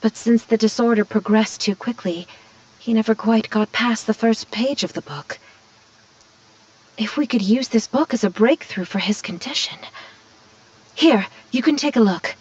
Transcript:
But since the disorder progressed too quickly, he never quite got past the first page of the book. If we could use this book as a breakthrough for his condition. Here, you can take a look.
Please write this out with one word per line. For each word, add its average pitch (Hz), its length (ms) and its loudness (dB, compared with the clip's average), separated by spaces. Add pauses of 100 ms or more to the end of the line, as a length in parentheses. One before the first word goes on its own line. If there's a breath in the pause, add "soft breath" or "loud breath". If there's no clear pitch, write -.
But - 160 -2
since 226 260 2
the - 140 -2
disorder 220 480 2
progressed 214 560 0
too 202 160 -2
quickly, 180 500 -6 (520 loud breath)
he - 160 -4
never 220 200 2
quite 214 360 0
got 214 220 -2
past 233 340 -2
the 226 80 0
first - 360 0
page 254 320 -2
of - 120 -6
the - 80 -8
book. - 360 -12 (1600 soft breath)
If 220 220 -4
we 294 80 0
could 233 160 0
use 233 260 2
this 220 180 0
book 285 280 0
as 233 100 -2
a 196 60 2
breakthrough 214 560 0
for - 120 -6
his 190 220 -2
condition. - 580 -8 (1160 loud breath)
Here, 240 320 4 (240 loud breath)
you 254 120 -2
can 302 140 2
take 294 200 -2
a 262 40 2
look. 190 400 2